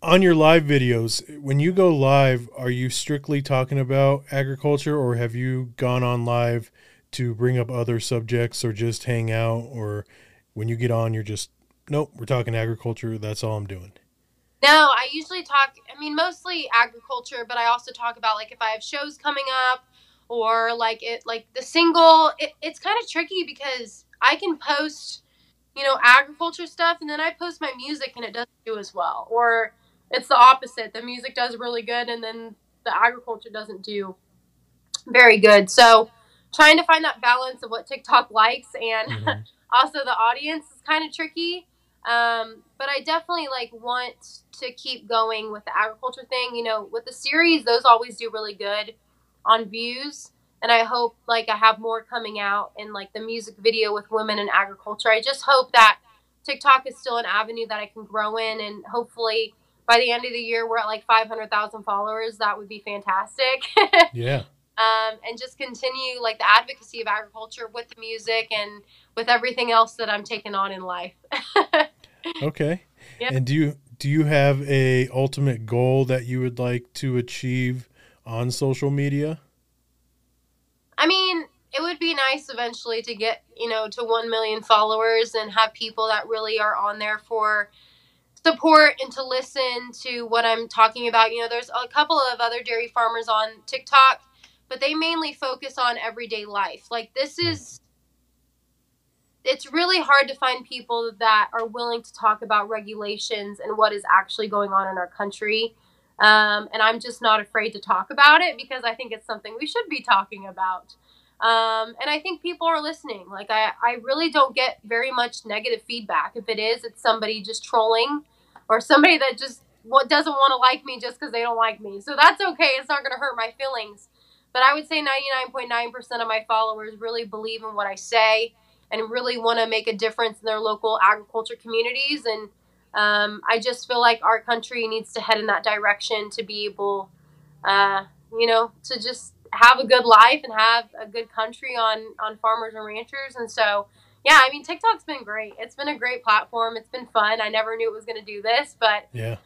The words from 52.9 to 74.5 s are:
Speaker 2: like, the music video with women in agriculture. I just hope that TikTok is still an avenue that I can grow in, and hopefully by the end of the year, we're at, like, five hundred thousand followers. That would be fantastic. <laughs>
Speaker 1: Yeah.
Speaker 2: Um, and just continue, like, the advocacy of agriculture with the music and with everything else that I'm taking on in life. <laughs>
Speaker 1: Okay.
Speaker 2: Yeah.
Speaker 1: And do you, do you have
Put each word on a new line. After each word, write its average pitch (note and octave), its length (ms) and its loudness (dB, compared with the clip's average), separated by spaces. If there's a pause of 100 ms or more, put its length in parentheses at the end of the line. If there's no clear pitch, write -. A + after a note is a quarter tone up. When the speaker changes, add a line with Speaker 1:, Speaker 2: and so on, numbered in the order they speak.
Speaker 2:
like, G3 200 -14
the G#3+ 80 -12
music A3 380 -10
video A3 340 0
with G#3 180 -6
women G#3+ 280 -2
in G#3 140 -4
agriculture. G3+ 580 -2
I A3 100 4
just C4 260 -6
hope C4 260 4
that A3 260 8 (460)
TikTok C#4+ 420 2
is C4 100 -14
still A#3+ 220 -6
an A3+ 80 -4
avenue A3 400 -4
that G#3+ 140 -8
I G#3 60 -10
can A3 180 -20
grow G#3+ 320 -6
in, A3 240 -6
and G#3 260 -12
hopefully A3+ 680 -4 (320)
by A#3 120 6
the B3 140 0
end A#3+ 120 -4
of B3 80 -8
the A#3 60 -8
year, A#3 300 -4
we're A3+ 100 -2
at, G#3+ 80 -2
like, A3 200 -8
five A3 200 4
hundred A3 240 -10
thousand G#3+ 320 -4
followers. G#3+ 560 -4
That G#3 180 -2
would G#3 120 -16
be G#3 160 -16
fantastic. G#3 800 -4 (120)
<laughs> F4+ 380 6
Speaker 1:
Yeah. B2 300 -2 (340)
Speaker 2:
Um, A3 480 0
and A#3 120 -12
just B3+ 200 -16
continue, B3+ 600 -8
like, A3+ 180 -4
the F3 100 0
advocacy A#3 520 2
of A3 80 -8
agriculture A3 640 -10
with A#3 160 -14
the A3+ 120 -20
music A3+ 520 -4
and G#3 300 -8 (340)
with A#3 120 -6
everything A#3+ 440 0
else A3+ 220 4
that A#3 160 -8
I'm G#3 120 -4
taking G#3 320 -12
on G3 160 -2
in F#3+ 120 -12
life. F3+ 320 -10 (400)
<laughs> E4+ 280 2 (600)
Speaker 1:
Okay. D#3 400 -4 (380)
Speaker 2:
Yeah. B3 120 -4
Speaker 1:
And C3 140 0
do C3+ 80 0
you, D3 220 0 (240)
do C#3 100 -4
you D3+ 140 4
have C#3+ 440 4